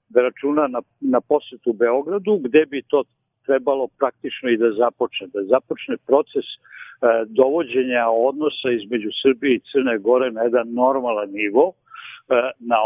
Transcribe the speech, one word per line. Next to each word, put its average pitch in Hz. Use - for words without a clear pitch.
da 117
računa 139
na, 123
na 131
posetu 127
Beogradu, 147
gde 147
bi 135
to 143
trebalo 135
praktično 131
i 117
da 113
započne, 117
da 101
započne 135
proces, -
e, -
dovođenja 127
odnosa 147
između 107
Srbije 131
i 98
Crne 127
Gore 123
na 110
jedan 117
normalan 123
nivo, 107
e, -
na 117